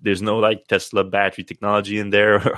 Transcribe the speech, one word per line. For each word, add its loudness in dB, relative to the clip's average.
there's -2
no, -2
like, 0
Tesla -2
battery -4
technology -4
in -6
there 4